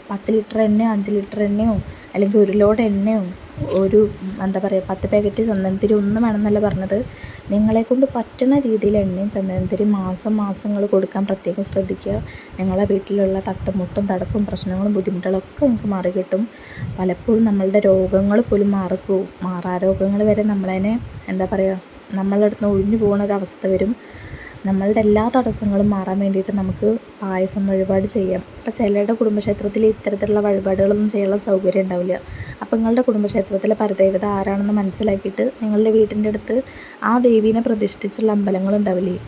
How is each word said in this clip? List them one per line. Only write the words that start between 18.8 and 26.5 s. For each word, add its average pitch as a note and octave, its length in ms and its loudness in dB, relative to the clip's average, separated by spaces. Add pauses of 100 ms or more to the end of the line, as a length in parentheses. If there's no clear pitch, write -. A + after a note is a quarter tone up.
മാറാ F3+ 340 -4
രോഗങ്ങൾ F#3+ 460 2
വരെ G#3+ 220 2
നമ്മളതിനെ, G3 500 0 (340)
എന്താ F#3 220 -2
പറയുക, F#3+ 260 0 (380)
നമ്മളുടെ G3 300 2
അടുത്ത് G#3 180 -2
നിന്ന് G3+ 120 2
ഒഴിഞ്ഞു G3+ 220 2
പോകുന്ന G3+ 280 2
ഒരവസ്ഥ G3+ 420 -4
വരും. F#3+ 240 2 (760)
നമ്മളുടെ G3 340 2
എല്ലാ G#3+ 300 4
തടസ്സങ്ങളും G#3+ 600 0
മാറാൻ F#3+ 300 -2
വേണ്ടിയിട്ട് G3 380 -2